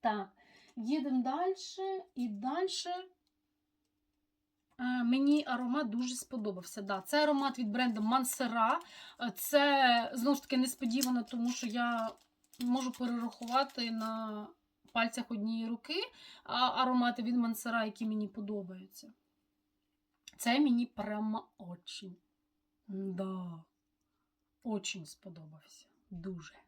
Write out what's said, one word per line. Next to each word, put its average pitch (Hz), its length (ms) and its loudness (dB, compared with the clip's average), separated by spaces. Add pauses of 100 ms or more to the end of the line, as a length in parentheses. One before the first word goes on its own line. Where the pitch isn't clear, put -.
Так, 208 280 -2 (460)
їдемо 262 480 0
дальше 381 800 -2 (120)
і 247 140 -4
дальше. 294 600 -2 (1900)
Е, 247 240 0
мені 277 440 6
аромат 247 420 0
дуже 247 260 -2
сподобався. 208 680 -6
Да, 196 200 -2
це 294 220 2
аромат 277 360 2
від 220 100 -2
бренду 226 320 2
Mansera. 240 800 2 (420)
Е, 240 140 -2
це, 269 800 6
знову 269 220 4
ж 277 60 -6
таки, - 160 0
несподівано, 254 680 2
тому 240 280 -2
що 240 160 -4
я 233 440 -2 (480)
можу 247 320 0
перерахувати 240 1000 -2
на 220 560 -6 (440)
пальцях 233 400 0
однієї 226 360 -4
руки, 311 360 -6 (400)
а, 247 380 0
аромати 247 420 2
від 240 140 0
Mansera, 226 480 0
які 214 200 -6
мені 214 220 -2
подобаються. 196 800 -10 (1300)
Це 240 220 2
мені 247 260 4
прямо 214 640 -4 (100)
очень, 180 580 -14 (720)
да, 190 760 -6 (1000)
очень 202 420 -6
сподобався. 156 800 -20 (240)
Дуже. 175 440 -10 (140)